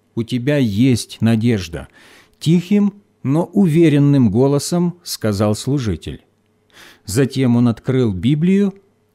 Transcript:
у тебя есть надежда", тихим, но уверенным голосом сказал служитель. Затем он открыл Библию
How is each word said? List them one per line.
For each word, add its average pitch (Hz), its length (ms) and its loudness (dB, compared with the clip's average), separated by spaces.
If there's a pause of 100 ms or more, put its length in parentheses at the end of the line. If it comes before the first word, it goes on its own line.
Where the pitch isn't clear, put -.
(160)
у 120 80 -4
тебя 127 340 -4
есть 120 640 0
надежда", 107 680 -2 (500)
тихим, 190 640 0 (200)
но 147 220 0
уверенным 143 840 2
голосом 143 720 0
сказал 107 500 -2
служитель. 107 720 -6 (800)
Затем 123 520 0
он 123 100 2
открыл 120 460 -2
Библию 175 600 0 (420)